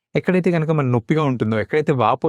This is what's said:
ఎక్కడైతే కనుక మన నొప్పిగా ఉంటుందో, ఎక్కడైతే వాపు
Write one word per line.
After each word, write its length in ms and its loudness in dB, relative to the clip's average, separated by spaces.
ఎక్కడైతే 360 0
కనుక 140 -2
మన 160 0
నొప్పిగా 360 0
ఉంటుందో, 320 -2
ఎక్కడైతే 400 0
వాపు 240 0